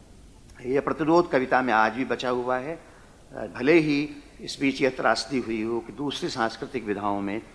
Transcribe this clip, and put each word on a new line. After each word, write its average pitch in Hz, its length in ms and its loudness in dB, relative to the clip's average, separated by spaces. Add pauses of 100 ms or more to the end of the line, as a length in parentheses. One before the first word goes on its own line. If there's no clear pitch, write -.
(680)
यह 139 120 2
प्रतिरोध 156 500 2
कविता 131 320 2
में 123 100 2
आज 110 200 4
भी 127 120 -4
बचा 123 260 -2
हुआ 123 260 0
है। 156 420 -10 (340)
अ, 127 140 -8
भले 123 260 2
ही 151 380 4 (300)
इस - 200 -10
बीच 135 220 0
यह 127 80 4
त्रासदी 127 480 0
हुई 110 240 -4
हो 117 180 -2
कि 113 120 -14
दूसरी 131 360 -6
सांस्कृतिक 117 560 -4
विधाओं 101 360 -2
में 101 220 -4 (120)